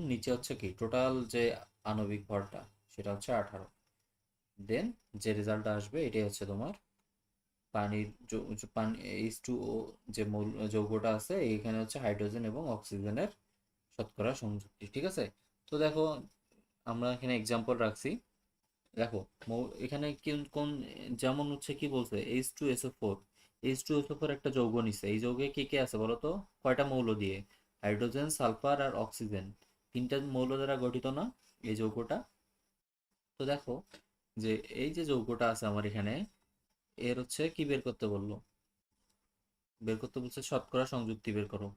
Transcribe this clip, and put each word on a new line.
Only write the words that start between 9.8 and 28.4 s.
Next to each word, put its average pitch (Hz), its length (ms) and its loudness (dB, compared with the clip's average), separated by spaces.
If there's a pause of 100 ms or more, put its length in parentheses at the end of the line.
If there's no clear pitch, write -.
যে 110 180 -2
মৌল, 104 220 0 (200)
যৌগটা 107 480 2
আছে, 139 260 -2
এইখানে 110 380 2
হচ্ছে 110 200 -4
হাইড্রোজেন 107 460 0
এবং 120 220 -2
অক্সিজেনের 104 640 -2 (680)
শতকরা 113 340 -2
সংযুক্তি। 104 540 -6
ঠিক 143 180 -2
আছে? 185 180 0 (420)
তো - 140 -6
দেখো 156 240 4 (840)
আমরা 120 240 0
এখানে 127 240 0
এক্সাম্পল 117 420 2
রাখছি। 113 320 0 (840)
দেখো 110 260 0 (260)
মৌ-, 117 320 -2
এখানে 143 360 -2
কি, 151 180 -4 (180)
কোন, 147 200 0 (460)
যেমন 135 360 2
হচ্ছে 143 240 -4
কি 147 120 -2
বলছে, 123 380 0
এইচ 127 280 2
টু - 140 -6
এস 127 180 4
ও 127 60 -4
ফোর। 101 240 0 (480)
এইচ 131 200 2
টু - 140 -2
এস 143 120 4
ও 151 60 -6
ফোর 151 160 0
একটা 139 200 -2
যৌগ 120 280 4
নিছে। 107 280 0
এই 107 120 4
যৌগে 123 300 2
কে 139 160 0
কে 143 140 0
আছে 123 180 2
বলো 113 180 2
তো? 151 160 0 (280)
কয়টা 135 260 4
মৌল 127 300 2
দিয়ে? 98 220 0 (460)
হাইড্রোজেন, 120 460 2
সালফার 139 520 2